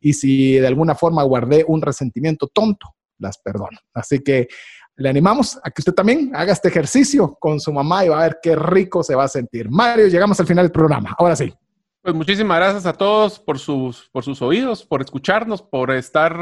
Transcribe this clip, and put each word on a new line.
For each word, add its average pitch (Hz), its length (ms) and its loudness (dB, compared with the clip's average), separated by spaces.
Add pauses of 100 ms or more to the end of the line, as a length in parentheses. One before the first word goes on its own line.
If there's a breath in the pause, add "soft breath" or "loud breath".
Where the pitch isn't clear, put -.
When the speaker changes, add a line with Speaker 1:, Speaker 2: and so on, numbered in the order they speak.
Speaker 1:
Y 147 120 2
si 135 460 2
de 131 80 2
alguna 147 280 0
forma 165 280 0
guardé 131 440 2
un 160 140 0
resentimiento 143 680 -4
tonto, 208 460 -2 (240)
las 98 200 -10
perdono. 101 400 -10 (160)
Así 135 240 -2
que 135 300 0 (480 loud breath)
le 135 120 -4
animamos 190 560 2
a - 60 -8
que - 100 -12
usted 175 140 0
también 254 400 2
haga 180 180 0
este - 160 0
ejercicio 226 720 2
con 151 180 -2
su 151 140 -6
mamá 156 320 0
y 175 60 2
va 151 100 2
a - 40 4
ver 160 180 -2
qué 165 120 2
rico 180 480 0
se 147 120 -2
va 135 100 4
a 135 40 -2
sentir. 117 420 -8
Mario, 214 380 4
llegamos 185 320 2
al 170 60 2
final 175 200 4
del 160 60 0
programa. 151 460 0
Ahora 175 160 4
sí. 139 180 -6 (480)
Speaker 2:
Pues 180 140 -4
muchísimas 185 440 0
gracias 190 280 0
a 170 60 -2
todos 208 480 0
por 143 180 -6
sus, 131 540 -8
por 131 100 -8
sus 139 180 -8
oídos, 214 440 -2
por 135 180 -4
escucharnos, 196 600 -8
por 127 280 -6
estar, 156 500 -2